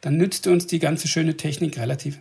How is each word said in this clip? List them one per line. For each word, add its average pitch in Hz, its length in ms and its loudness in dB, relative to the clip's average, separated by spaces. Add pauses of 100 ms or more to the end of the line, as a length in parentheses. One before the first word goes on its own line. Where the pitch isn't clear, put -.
dann 147 160 0
nützt 190 300 2
uns 175 180 4
die 165 140 -2
ganze 156 280 0
schöne 160 300 0
Technik 151 400 -4
relativ 127 440 -4